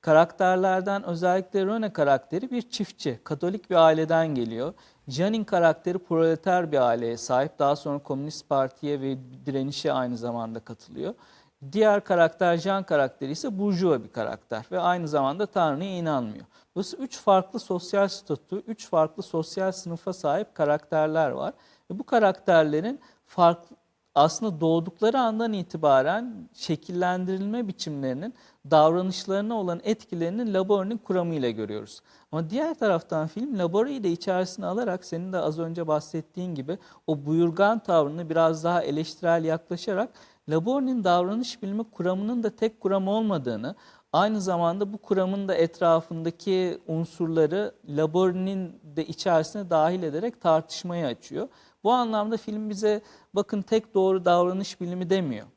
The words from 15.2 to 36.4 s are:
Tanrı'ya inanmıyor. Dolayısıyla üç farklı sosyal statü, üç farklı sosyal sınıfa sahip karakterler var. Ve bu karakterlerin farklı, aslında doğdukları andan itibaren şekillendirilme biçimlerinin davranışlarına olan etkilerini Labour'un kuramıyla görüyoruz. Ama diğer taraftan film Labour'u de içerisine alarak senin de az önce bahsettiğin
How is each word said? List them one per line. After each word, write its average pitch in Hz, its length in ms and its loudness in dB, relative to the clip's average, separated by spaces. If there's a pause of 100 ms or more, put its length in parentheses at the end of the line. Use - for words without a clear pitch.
Tanrı'ya 170 500 0
inanmıyor. 135 480 -4 (300)
Dolayısıyla 262 300 -6
üç - 140 -14
farklı 190 420 2
sosyal 196 480 -2
statü, - 480 -8
üç - 320 -12
farklı 160 340 0
sosyal 185 500 -4
sınıfa 180 400 -8
sahip 175 420 -2
karakterler 156 760 0
var. 131 220 -6 (380)
Ve 185 80 -8
bu 277 60 -10
karakterlerin 185 960 2 (260)
farklı, 170 500 2 (380)
aslında 165 460 2
doğdukları 170 580 2
andan 226 340 0
itibaren 170 1040 0
şekillendirilme 185 1120 -4
biçimlerinin 143 680 -6 (360)
davranışlarına 185 840 4
olan 185 300 -4
etkilerini 208 680 -4
Labour'un 190 440 0
kuramıyla 170 540 -2
görüyoruz. 107 500 -8 (320)
Ama 160 180 -4
diğer 302 240 -2
taraftan 170 520 0
film 233 320 -6
Labour'u 214 460 -2
de 175 60 2
içerisine 185 560 -4
alarak 190 380 -4
senin 180 280 -8
de 185 60 -4
az 156 200 -2
önce 165 280 -6
bahsettiğin 160 680 -4